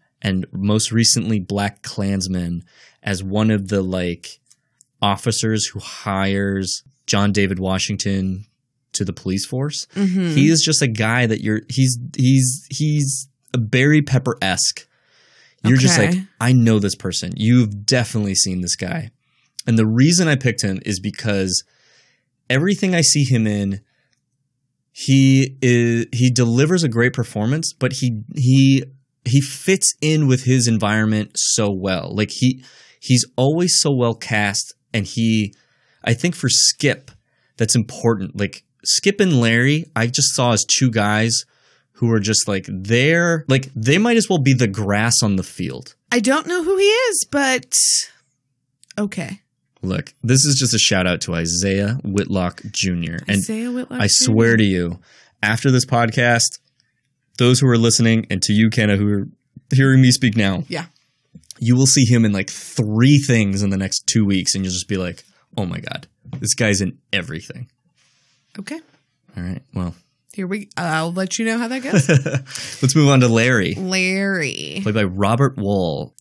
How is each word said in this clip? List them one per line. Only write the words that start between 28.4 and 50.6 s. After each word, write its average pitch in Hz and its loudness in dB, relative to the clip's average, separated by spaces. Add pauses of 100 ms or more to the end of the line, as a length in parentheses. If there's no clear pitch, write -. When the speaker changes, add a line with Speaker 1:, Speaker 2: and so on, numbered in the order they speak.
Speaker 1:
he 135 2
fits - -2
in 156 2
with 127 2
his 123 2
environment 107 0
so - -2
well. 92 -4
Like, 104 -2
he, 131 0 (360)
he's 123 0 (100)
always 160 0
so 147 0
well 120 0
cast, 104 -4 (200)
and 104 0
he, 110 -2 (500)
I 120 0
think 175 -2
for 131 -2
Skip, - 0 (460)
that's 113 0
important. 107 -2
Like, - -6 (220)
Skip - 0
and 175 2
Larry, 123 2 (100)
I 113 0
just 131 -2
saw 120 2
as 104 0
two - 0
guys 107 0 (480)
who 120 -2
were 113 2
just, 104 -2
like, 98 -4
they're, 147 0
like, 135 0
they 123 2
might 233 2
as - 2
well 185 2
be 135 4
the 123 2
grass 104 0
on 104 2
the 92 0
field. - -12 (160)
Speaker 2:
I 240 0
don't 262 0
know 349 -2
who 381 0
he 392 2
is, 440 0
but 269 -2 (1200)
okay. 202 -6 (400)
Speaker 1:
Look, - -6 (100)
this 135 2
is 139 0
just 120 0